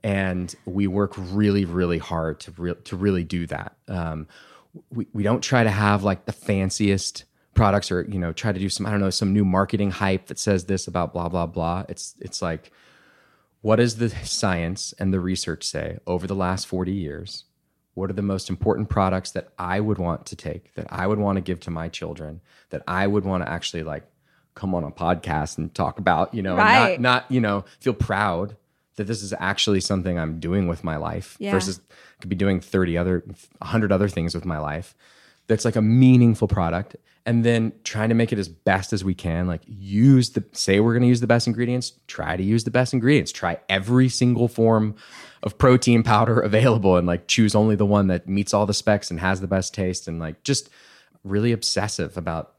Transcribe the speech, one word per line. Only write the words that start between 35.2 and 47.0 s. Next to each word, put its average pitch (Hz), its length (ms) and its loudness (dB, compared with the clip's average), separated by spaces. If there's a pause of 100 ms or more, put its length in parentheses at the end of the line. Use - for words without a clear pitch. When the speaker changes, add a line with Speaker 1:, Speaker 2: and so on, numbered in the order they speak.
Speaker 1:
That's, - 180 0
like, 120 120 0
a 110 60 2
meaningful 117 640 6
product, 87 480 -2 (300)
and 117 180 2
then 117 280 2 (100)
trying 107 260 -2
to 117 60 4
make 117 180 2
it 110 60 -2
as 92 100 -4
best 95 440 0
as 92 120 -4
we 95 100 0
can, 85 320 -2
like, 85 200 -4
use 110 640 4
the, 104 220 -4
say 98 280 2
we're 117 140 4
gonna 120 120 4
use 123 140 4
the 120 60 -2
best 120 200 4
ingredients, 123 460 -2 (140)
try 82 300 -6
to 92 60 -2
use 107 220 2
the 120 60 -2
best 127 240 2
ingredients, 127 380 2
try 87 260 -4 (100)
every 117 400 4
single 120 400 2
form 110 460 2 (480)
of - 160 -6
protein 123 440 6
powder 113 380 4
<laughs> 107 100 0
available 107 460 4
and, 87 100 4